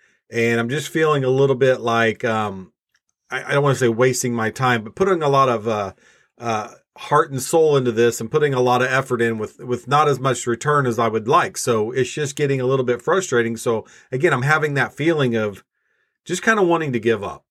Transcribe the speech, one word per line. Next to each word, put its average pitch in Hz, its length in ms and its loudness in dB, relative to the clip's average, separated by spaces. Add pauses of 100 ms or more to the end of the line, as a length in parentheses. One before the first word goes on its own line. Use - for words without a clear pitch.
(320)
And 117 280 2
I'm 117 100 -2
just 143 200 -4
feeling 151 340 2
a 127 60 2
little 135 260 4
bit 127 260 2
like, 113 420 0
um, 104 480 -2 (600)
I, 127 140 -8
I - 80 -6
don't 143 100 2
wanna 139 100 4
say 123 140 2
wasting 127 440 0
my 110 200 -2
time, 123 320 0
but 107 100 -16
putting 190 300 0
a 147 40 2
lot 135 220 4
of, 110 180 -2
uh, 104 260 -2 (440)
uh, 110 320 -4 (280)
heart 147 340 0
and 131 100 -6
soul 160 340 2
into 127 160 2
this 113 300 2
and 113 80 -10
putting 147 240 0
a 127 80 2
lot 123 220 4
of 127 60 -2
effort 131 340 -2
in 113 160 -2
with, 107 180 -10
with 123 300 -8
not 147 200 2
as 139 120 0
much 131 260 -4
return 139 400 0
as 117 140 -2
I 117 80 2
would 107 200 -4
like. 143 300 0
So 110 320 -2
it's 127 240 -4
just 143 220 -6
getting 139 260 -2
a 123 60 0
little 131 180 0
bit 120 160 -2
frustrating. 123 560 0
So 110 300 -4 (240)
again, 147 200 0
I'm 127 120 -2
having 151 320 0
that 123 180 -2
feeling 147 400 0
of 107 300 -4 (600)
just 175 180 -8
kinda 226 180 2
wanting 165 320 2
to 117 60 0
give 107 240 0
up. - 280 -10